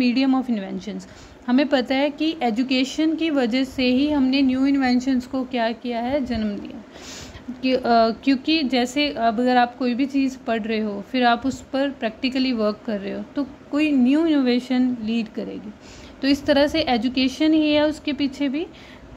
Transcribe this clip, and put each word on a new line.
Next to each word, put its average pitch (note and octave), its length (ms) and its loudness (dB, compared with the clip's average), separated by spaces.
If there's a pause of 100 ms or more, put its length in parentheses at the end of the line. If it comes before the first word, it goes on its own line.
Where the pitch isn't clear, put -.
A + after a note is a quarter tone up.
medium C4 400 4
of - 80 -8
inventions। F#3+ 580 -6 (400)
हमें B3+ 200 4
पता C4 280 2
है C#4+ 140 2
कि D#4 320 -2
एजुकेशन C4 760 0
की D#4+ 140 -2
वजह C4 340 2
से C4 200 -2
ही B3+ 260 2
हमने C#4 320 2
न्यू C4 240 2
इन्वेंशंस B3+ 600 2
को C4 160 -4
क्या A#3 280 -2
किया A#3 280 -6
है? B3+ 260 -2
जन्म A3+ 180 -2
दिया। G#3 400 -8 (760)
कि, C4 120 2
अ, B3+ 80 0 (420)
क्योंकि D4 400 2
जैसे B3+ 460 0
अब A#3 300 0
अगर B3 180 2
आप A#3+ 200 2
कोई B3 160 0
भी C4 120 0
चीज़ C4+ 320 -2
पढ़ A3+ 240 -4
रहे A3 180 -2
हो, G3+ 320 -6
फिर B3+ 120 2
आप A#3+ 220 2
उस C4 180 -4 (100)
पर C#4 160 0
प्रैक्टिकली B3+ 640 -2
वर्क G#3+ 320 -2
कर G#3 140 -4
रहे G3 140 -8
हो, G3+ 100 -8 (120)
तो C#4+ 120 -4 (240)
कोई D4+ 200 2
न्यू C#4 340 4
इनोवेशन B3+ 800 2
लीड A3+ 240 -2
करेगी। F#3+ 460 -10 (480)
तो C4 60 0
इस C#4 180 2
तरह D4 220 4
से D#4 120 0
एजुकेशन C4 720 0
ही D4+ 180 4
है D4 180 4
उसके D4+ 240 -6
पीछे C#4 360 -2
भी। D4 180 -4 (500)